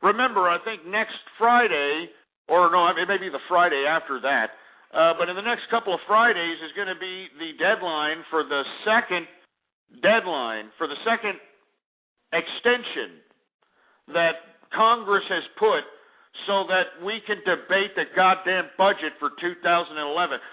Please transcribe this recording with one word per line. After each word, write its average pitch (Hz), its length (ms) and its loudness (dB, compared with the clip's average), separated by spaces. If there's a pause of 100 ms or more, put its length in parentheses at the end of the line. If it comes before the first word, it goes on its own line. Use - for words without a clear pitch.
Remember, 208 460 2
I 175 160 2
think 208 240 -12
next 208 320 -4 (180)
Friday, 170 720 2 (400)
or 170 240 4
no, 170 160 4
it 175 200 0
may 196 100 0
be 185 120 -6
the 143 180 -8
Friday 175 400 4
after 151 340 -2
that, 123 340 0 (400)
uh, 165 240 4
but 175 100 -2
in 180 60 -6
the 202 100 -8
next 233 240 -6
couple 226 240 -2
of 165 140 -2
Fridays 196 560 2
is 156 120 -12
gonna 185 220 -6
be 185 300 -10 (100)
the 160 220 -10
deadline 160 720 -2
for 156 140 0
the 139 200 -2 (240)
second 196 400 0 (760)
deadline, 139 760 0
for 160 100 -4
the 143 160 -8
second 220 340 -2 (920)
extension 165 920 -4 (920)
that 165 480 -2 (120)
Congress 214 560 2
has 175 140 -2 (140)
put 202 260 2 (600)
so 196 240 0
that 185 320 0
we 208 240 -6
can 202 160 -4
debate 190 560 0
the 160 80 0 (100)
goddamn 185 600 2
budget 190 420 2
for 143 220 -4
two 175 200 -4
thousand 170 360 0
eleven. 147 420 -2 (140)